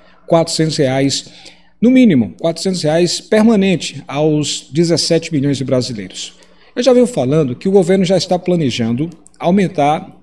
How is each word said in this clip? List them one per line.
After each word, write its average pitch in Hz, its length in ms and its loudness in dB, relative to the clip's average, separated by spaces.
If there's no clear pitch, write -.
quatrocentos 160 500 -2
reais, 135 480 -2
no 233 120 4
mínimo, 180 480 4
quatrocentos 170 420 -4
reais 160 400 0
permanente 208 880 0
aos 151 640 -2
dezessete 165 600 0
milhões 143 260 0
de 135 60 -6
brasileiros. 123 720 -6
Eu - 60 -4
já 262 120 4
venho 247 120 6
falando 139 500 -2
que - 120 -8
o 190 40 0
governo 190 340 4
já 185 120 2
está 180 220 -2
planejando 135 720 -2
aumentar 170 840 0